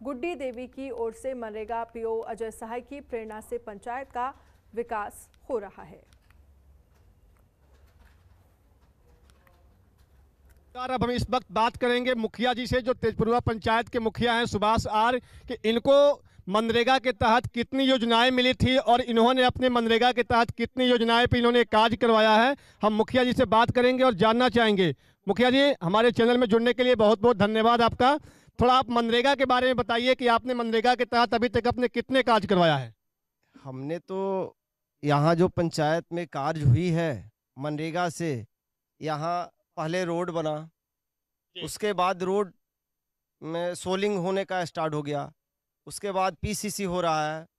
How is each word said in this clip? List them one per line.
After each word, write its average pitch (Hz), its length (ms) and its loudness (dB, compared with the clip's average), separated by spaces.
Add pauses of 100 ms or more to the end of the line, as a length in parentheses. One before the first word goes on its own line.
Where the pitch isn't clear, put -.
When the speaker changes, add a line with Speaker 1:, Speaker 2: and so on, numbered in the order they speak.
Speaker 1:
गुड्डी 277 340 -8
देवी 254 320 -8
की 262 240 -12
ओर 226 220 -6
से 262 200 -8
मनरेगा 226 520 -8
पीओ 226 380 -6
अजय 226 280 -10
सहाय 233 300 -12
की 277 200 -16
प्रेरणा 220 380 -12
से 240 200 -10
पंचायत 240 500 -12
का 247 220 -6 (420)
विकास 226 540 -10 (220)
हो 247 80 -2
रहा 196 240 -16
है। 190 180 -20 (4000)
Speaker 2:
अब 254 280 -4
हम 240 80 -2
इस 240 200 -4
वक्त 240 220 -4
बात 226 240 0
करेंगे 247 400 -2
मुखिया 226 380 -4
जी 233 120 -6
से, 254 140 0
जो 240 140 -2
तेजपुरवा 226 480 0
पंचायत 226 460 -2
के 247 120 -6
मुखिया 226 340 -2
हैं 233 140 0
सुभाष 208 400 0
आर, 226 300 0
कि - 460 -14
इनको 277 580 4 (260)
मनरेगा 233 500 2
के 254 160 -4
तहत 226 340 2
कितनी 262 360 -4
योजनाएं 240 460 2
मिली 254 260 2
थी 254 220 2
और 240 240 4
इन्होंने 247 420 2
अपने 254 260 2
मनरेगा 233 420 2
के 233 120 -2
तहत 233 280 0
कितनी 240 340 -4
योजनाएं 233 420 2
पे 247 100 0
इन्होंने 240 280 4
कार्य 220 300 2
करवाया 220 380 4
है। 247 220 2 (260)
हम 214 120 2
मुखिया 240 300 2
जी 247 80 2
से 254 140 0
बात 220 240 4
करेंगे 247 340 2
और 247 120 4
जानना 226 320 2
चाहेंगे। 202 460 2 (320)
मुखिया 220 240 2
जी, 277 320 4
हमारे 214 300 2
चैनल 240 260 2
में 247 100 2
जुड़ने 233 240 2
के 247 120 0
लिए 247 120 4
बहुत 214 240 4
बहुत 233 160 4
धन्यवाद 220 460 2
आपका। 247 340 2 (420)
थोड़ा 247 160 4
आप 254 160 2
मनरेगा 240 440 2
के 262 120 -2
बारे 254 200 2
में 254 100 0
बताइए 240 380 0
कि 254 140 -2
आपने 233 260 2
मनरेगा 233 400 0
के 240 120 -2
तहत 240 280 0
अभी 233 160 2
तक 233 180 0
अपने 240 220 0
कितने 254 340 0
कार्य 220 220 2
करवाया 175 300 4
है? 120 160 -8 (640)
Speaker 3:
हमने 135 460 -10
तो 190 560 -6 (460)
यहाँ 147 320 2
जो 175 160 2
पंचायत 165 640 -2
में 170 160 -6
कार्य 151 340 -6
हुई 147 280 2
है 156 420 -4 (260)
मनरेगा 151 520 -4
से, 143 340 -6 (560)
यहाँ 156 500 -6 (260)
पहले 170 280 -4
रोड 170 280 -4
बना, 156 260 -4 (960)
Speaker 2:
जी। 170 80 -12
Speaker 3:
उसके 208 300 -6
बाद 180 280 -2
रोड 190 300 -2 (880)
में 170 340 -6
सोलिंग 196 420 -2
होने 190 260 -2
का 185 200 -4
स्टार्ट 160 300 -6
हो 151 80 -4
गया, 143 280 -6 (560)
उसके 202 260 -10
बाद 185 300 -2
पीसीसी 202 420 -6
हो 180 160 -2
रहा 160 260 0
है, 160 200 -8 (120)